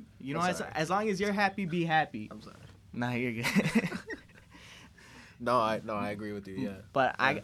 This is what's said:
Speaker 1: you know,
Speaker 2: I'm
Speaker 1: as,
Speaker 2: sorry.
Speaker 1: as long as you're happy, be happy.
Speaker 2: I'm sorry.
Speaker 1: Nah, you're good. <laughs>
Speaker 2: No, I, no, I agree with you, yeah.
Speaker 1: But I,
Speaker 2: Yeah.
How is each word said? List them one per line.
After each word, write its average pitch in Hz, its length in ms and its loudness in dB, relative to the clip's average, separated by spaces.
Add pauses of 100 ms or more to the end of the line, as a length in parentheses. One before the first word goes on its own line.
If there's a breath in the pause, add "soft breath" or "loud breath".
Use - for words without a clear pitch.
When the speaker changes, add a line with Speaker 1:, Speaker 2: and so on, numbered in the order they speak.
(200)
Speaker 1:
you 135 140 -6
know, 165 60 0
Speaker 2:
I'm 180 100 2
Speaker 1:
as, 180 80 -2
Speaker 2:
sorry. - 160 -6
Speaker 1:
as 156 160 0
long 208 180 2
as 190 120 2
you're 202 120 2
happy, 196 320 2
be 170 200 0
happy. 151 460 2
Speaker 2:
I'm 107 120 -14
sorry. - 140 -18 (360)
Speaker 1:
Nah, 120 200 -2
you're 123 200 -2
good. 117 140 -2
<laughs> - 520 2 (1400 loud breath)
Speaker 2:
No, 120 160 4
I, 110 240 2
no, 110 120 -6
I 104 160 -2
agree 104 240 -6
with 98 140 -8
you, 95 80 -8
yeah. 95 180 -4 (180)
Speaker 1:
But 131 260 2
I, 131 140 4
Speaker 2:
Yeah. 147 120 -2